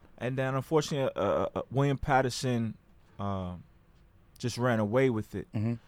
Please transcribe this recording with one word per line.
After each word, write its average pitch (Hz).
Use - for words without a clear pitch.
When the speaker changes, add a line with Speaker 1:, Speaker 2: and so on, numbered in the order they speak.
Speaker 1:
And 127
then, 131
unfortunately, 139
uh, 87
uh, -
William 139
Patterson, 127
uh, 95
just 120
ran 120
away 117
with 107
it. 98
Speaker 2:
Mm-hmm. 110